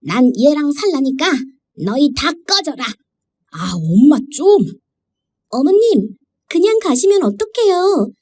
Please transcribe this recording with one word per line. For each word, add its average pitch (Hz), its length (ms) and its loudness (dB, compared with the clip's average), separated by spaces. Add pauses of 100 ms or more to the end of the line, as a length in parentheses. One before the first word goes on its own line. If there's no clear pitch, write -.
난 247 380 0
얘랑 294 320 2
살라니까 285 600 -2 (520)
너희 254 300 0
다 285 180 -2 (160)
꺼져라. 302 380 -6 (680)
아, 180 240 -8
엄마 190 420 4 (140)
좀. 381 280 2 (920)
어머님, 311 600 2 (380)
그냥 415 320 0
가시면 381 440 0
어떡해요? 370 880 -2 (100)